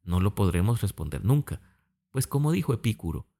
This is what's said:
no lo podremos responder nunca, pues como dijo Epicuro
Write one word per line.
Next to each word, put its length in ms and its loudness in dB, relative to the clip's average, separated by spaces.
no 180 0
lo 140 2
podremos 460 2
responder 440 -4
nunca, 360 0
pues 160 -4
como 260 0
dijo 200 0
Epicuro 560 -4